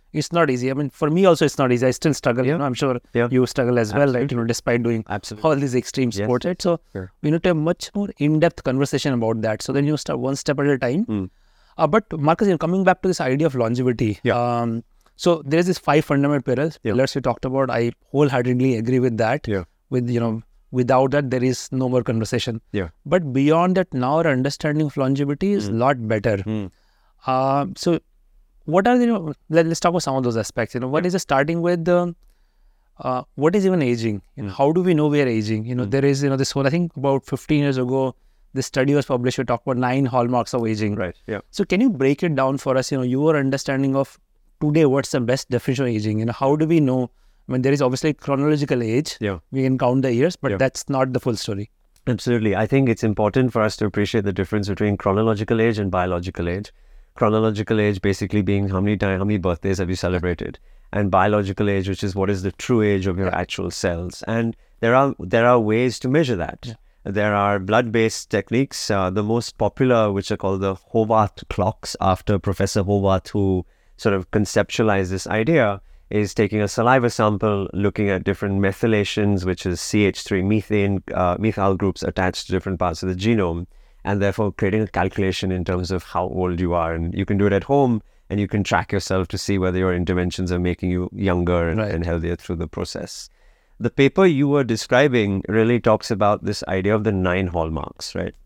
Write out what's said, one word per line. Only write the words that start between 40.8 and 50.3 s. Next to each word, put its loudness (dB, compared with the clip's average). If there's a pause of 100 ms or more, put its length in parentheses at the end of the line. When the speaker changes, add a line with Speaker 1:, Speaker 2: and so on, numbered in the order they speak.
Speaker 2:
Right, -6 (100)
yeah. -6 (100)
Speaker 1:
So -2
can 0
you 4
break 0
it 0
down 0
for 0
us, -2
you -2
know, -2
your 2
understanding 0
of -4 (420)
today, 4
what's 2
the 0
best -2
definition 0
of 0
aging? -2
You -2
know, -2
how 0
do 0
we 4
know? 2 (400)
I -4
mean, 0
there 4
is 2
obviously 0
chronological 0
age. -2
Speaker 2:
Yeah. -2 (120)
Speaker 1:
We -2
can 2
count 2
the 0
years, 0